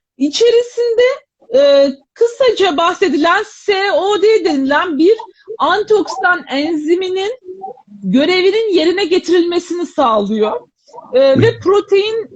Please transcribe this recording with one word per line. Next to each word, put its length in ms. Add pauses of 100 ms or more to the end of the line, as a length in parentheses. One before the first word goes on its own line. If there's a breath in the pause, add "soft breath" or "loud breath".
(180)
İçerisinde, 840 (520)
e, 320 (260)
kısaca 640
bahsedilen 680 (220)
C 260
O 300
D 240
denilen 520
bir 160 (440 soft breath)
antioksidan 920
enziminin 800 (720)
görevinin 720
yerine 320
getirilmesini 800
sağlıyor. 760 (540)
E, 60
ve 400
protein 760